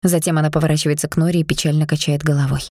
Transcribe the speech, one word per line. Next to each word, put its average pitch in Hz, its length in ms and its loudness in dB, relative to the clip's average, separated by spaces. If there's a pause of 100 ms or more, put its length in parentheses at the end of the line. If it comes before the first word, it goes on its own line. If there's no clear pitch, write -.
Затем 170 360 0
она 151 120 2
поворачивается 151 580 0
к - 80 -4
Норе 170 240 2
и 156 40 2
печально 151 420 0
качает 147 360 -2
головой. 143 480 2